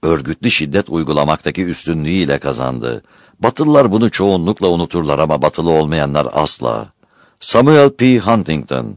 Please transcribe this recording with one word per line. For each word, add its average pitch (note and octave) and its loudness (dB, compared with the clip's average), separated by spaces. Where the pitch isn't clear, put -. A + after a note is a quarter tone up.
örgütlü D#2+ -2
şiddet D2 -4
uygulamaktaki D2+ -2
üstünlüğü E2 -6
ile D#2+ -2
kazandı. B1 -6
Batılılar C#3+ 2
bunu A2 2
çoğunlukla F#2+ 0
unuturlar E2+ 0
ama D#2 0
batılı D#2+ 0
olmayanlar D2+ 0
asla. B1 -4
Samuel C#3+ 6
P. B2+ 2
Huntington. D#2 -2